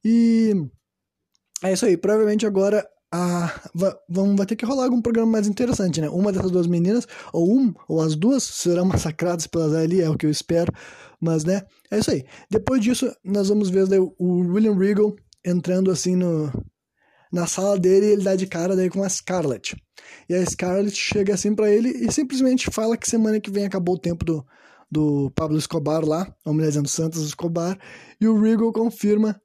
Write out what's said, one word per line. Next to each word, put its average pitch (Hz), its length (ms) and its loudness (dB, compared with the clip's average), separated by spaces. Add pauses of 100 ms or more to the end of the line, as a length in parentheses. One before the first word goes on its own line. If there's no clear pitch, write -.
E 226 520 4 (1080)
é 185 80 0
isso 190 140 0
aí, 185 100 4
provavelmente 214 500 2
agora 202 400 2 (240)
a, 175 440 -2 (200)
va-, 185 240 -2 (120)
vão, 196 260 0
vai 202 100 2
ter 220 120 -6
que 226 80 -6
rolar 262 180 -2
algum 247 180 0
programa 226 300 0
mais 214 160 0
interessante, 202 540 -2
né? 151 80 -2
Uma 190 200 0
dessas 190 220 -2
duas 175 160 0
meninas, 175 400 0 (240)
ou 170 180 2
um, 247 240 4 (140)
ou 160 140 0
as 156 160 0
duas, 233 260 2
serão 175 400 -2
massacradas 175 640 -2
pela 160 220 -2
Xia 160 160 2
Li, 180 160 2
é 160 80 0
o 147 80 0
que - 80 -4
eu 151 40 2
espero. 165 440 -2 (480)
Mas, 160 240 0
né, 190 160 0 (280)
é 208 100 0
isso 277 120 0
aí. 135 140 -2 (240)
Depois 214 320 0
disso, 233 420 0
nós 196 240 0
vamos 208 220 2
ver 190 180 2
daí 196 120 4
o, 185 200 0
o 180 200 2 (120)
William 214 240 4
Regal 202 400 2 (300)
entrando 180 440 0
assim 180 280 0
no, 165 340 0 (800)
na 175 160 -2
sala 196 320 0
dele 190 280 4
e - 20 4
ele 202 140 4
dá 190 120 2
de 185 100 -2
cara 185 300 -2
daí 185 140 2
com 190 120 -4
a 196 60 -2
Scarlett. 165 680 -4 (540)
E 175 80 -2
a 180 100 2
Scarlett 196 520 -2
chega 202 360 0
assim 208 220 -2
pra 214 160 2
ele 233 160 4
e 240 240 -2
simplesmente 262 600 0
fala 226 260 -2
que - 120 -6
semana 214 300 2
que 208 100 -8
vem 202 140 -2
acabou 185 320 -2
o - 40 -10
tempo 170 260 -6
do, 160 200 -4 (460)
do 143 420 0
Pablo 156 240 -2
Escobar 156 460 -2
lá, 160 400 -2
ou 151 100 -4
melhor 156 140 0
dizendo, 147 220 0
Santos 160 360 -4
Escobar, 170 540 -4 (400)
e 214 80 2
o 220 100 4
Regal 220 360 2
confirma 214 720 0